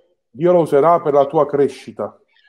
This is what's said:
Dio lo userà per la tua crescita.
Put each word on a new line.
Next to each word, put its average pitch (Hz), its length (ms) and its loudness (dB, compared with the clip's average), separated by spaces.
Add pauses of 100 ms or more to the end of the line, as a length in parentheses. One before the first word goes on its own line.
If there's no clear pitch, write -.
(300)
Dio 170 220 -2
lo 180 100 4
userà 156 400 2
per 147 120 -2
la 139 120 4
tua 160 220 -2
crescita. 117 680 -6 (340)